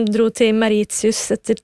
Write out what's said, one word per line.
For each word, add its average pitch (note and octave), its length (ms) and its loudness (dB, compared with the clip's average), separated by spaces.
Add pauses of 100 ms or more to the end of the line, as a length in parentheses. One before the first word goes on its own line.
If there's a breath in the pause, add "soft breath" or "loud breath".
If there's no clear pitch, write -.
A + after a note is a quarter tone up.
dro A3 240 2
til A3 240 2
Mauritius G#3+ 640 0 (120)
etter A3 340 -2